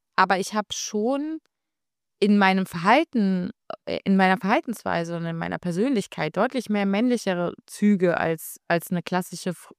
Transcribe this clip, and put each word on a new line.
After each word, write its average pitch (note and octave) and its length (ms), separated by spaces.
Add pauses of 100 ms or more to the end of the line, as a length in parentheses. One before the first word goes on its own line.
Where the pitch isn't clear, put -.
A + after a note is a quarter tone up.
(160)
aber F#3 240
ich G3 160
hab G#3+ 180
schon C#4 680 (800)
in G3+ 200
meinem F#3+ 260
Verhalten, F#3+ 840 (340)
äh, - 200
in F#3+ 120
meiner F#3 200
Verhaltensweise F#3 800
und E3 80
in E3 120
meiner E3+ 220
Persönlichkeit F3+ 800
deutlich A#3+ 320
mehr G3+ 160
männlichere G3 680 (140)
Züge F#3 520
als, - 380 (100)
als E3+ 240
eine F3 120
klassische F3+ 480
F-, - 260